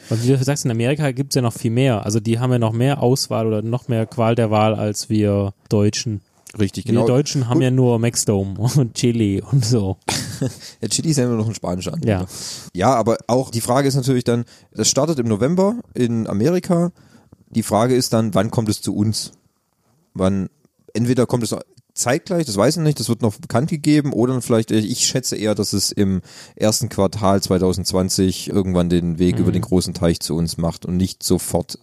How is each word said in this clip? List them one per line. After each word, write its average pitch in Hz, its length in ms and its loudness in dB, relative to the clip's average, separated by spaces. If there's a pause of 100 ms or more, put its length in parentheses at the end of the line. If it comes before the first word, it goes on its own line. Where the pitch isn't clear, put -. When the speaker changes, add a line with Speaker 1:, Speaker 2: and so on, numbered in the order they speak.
Speaker 1:
Und 113 140 -2
wie 120 60 2
du 131 140 2
sagst, 143 220 -2
in 127 60 0
Amerika 135 400 0
gibt's 139 240 -6
ja 135 80 2
noch 117 100 0
viel - 180 -4
mehr. 120 340 2
Also 107 140 0
die 113 200 0
haben 127 120 0
ja 123 80 2
noch 110 140 0
mehr 127 280 0
Auswahl 120 460 0
oder 107 140 0
noch 113 260 -4
mehr 113 200 0
Qual 117 280 0
der 117 160 2
Wahl 107 240 4
als 107 340 -4
wir 101 440 2 (160)
Deutschen. 104 520 0 (380)
Speaker 2:
Richtig, 98 260 -2
Speaker 1:
Wir 117 80 0
Speaker 2:
genau. 117 140 4
Speaker 1:
Deutschen 131 400 0
haben 123 120 2
Speaker 2:
Gut. 131 40 2
Speaker 1:
ja 127 80 2
nur 123 280 4
Maxdome 101 600 0
<laughs> 120 180 0
und 123 180 2
Chili 110 460 0 (100)
und 131 120 2
so. 107 380 0
Speaker 2:
<laughs> - 60 -6 (760)
Ja, 113 60 -6
Chili 127 240 -2
ist 139 60 2
ja 123 80 2
immer 120 100 0
noch 110 120 0
ein 110 60 -4
spanischer 90 400 -6
Anbieter. 135 180 -2 (100)
Speaker 1:
Ja. 92 40 -6 (480)
Speaker 2:
Ja, 107 220 2
aber 113 320 2
auch 127 240 0
die 113 100 -2
Frage 131 260 2
ist 131 60 0
natürlich 127 300 0
dann, 120 220 0 (280)
das 107 160 0
startet 147 300 0
im 117 80 0
November 175 480 2 (180)
in 117 320 0
Amerika. 170 680 0 (600)
Die 110 100 0
Frage 113 340 2
ist 123 160 0
dann, 113 220 2
wann 98 160 2
kommt 113 180 0
es 104 140 -2
zu - 140 -4
uns? 107 380 -2 (840)
Wann, 92 340 0 (460)
entweder 120 320 2
kommt 120 160 -2
es 107 120 -4 (380)
zeitgleich, 165 540 -2
das 101 100 -4
weiß 131 200 2
ich 160 60 -2
nicht, 151 160 0
das 113 100 -4
wird 117 120 0
noch 113 140 0
bekannt - 340 -2
gegeben, 147 440 2
oder 127 280 0
vielleicht, 113 300 0
ich 110 340 0
schätze - 300 -4
eher, 104 180 -2
dass 104 200 -2
es 98 180 -2
im 95 300 0 (340)
ersten 110 340 0
Quartal 98 540 2
zweitausendzwanzig 92 1080 0
irgendwann 90 400 2
den 85 300 0
Weg 90 160 4
Speaker 1:
Mhm. 113 60 0
Speaker 2:
über 110 100 2
den 92 100 0
großen 90 320 0
Teich 85 280 0
zu - 140 -4
uns 82 220 -2
macht 85 300 -6
und 90 100 -2
nicht 92 240 -2
sofort, - 600 -2